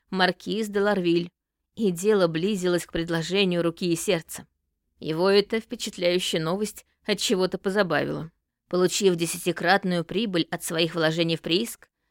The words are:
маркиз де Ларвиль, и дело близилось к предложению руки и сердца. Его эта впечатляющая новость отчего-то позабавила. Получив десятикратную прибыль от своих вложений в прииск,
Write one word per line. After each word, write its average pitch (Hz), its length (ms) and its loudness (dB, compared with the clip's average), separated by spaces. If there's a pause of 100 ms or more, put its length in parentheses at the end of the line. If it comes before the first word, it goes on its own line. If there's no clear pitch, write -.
(100)
маркиз 185 580 0
де 202 120 -2
Ларвиль, 175 500 2 (440)
и 208 160 0
дело 185 380 2
близилось 175 580 0
к - 60 -12
предложению 170 680 0
руки 170 300 -2
и 165 40 2
сердца. - 500 -4 (520)
Его 165 320 0
эта 202 300 2
впечатляющая 185 800 -2
новость 190 440 -4 (200)
отчего-то 190 540 0
позабавила. 160 720 -2 (400)
Получив 180 460 2
десятикратную 175 880 0
прибыль 185 440 -2
от 170 140 -8
своих 165 320 -2
вложений 165 420 2
в - 60 -20
прииск, 196 460 -4 (220)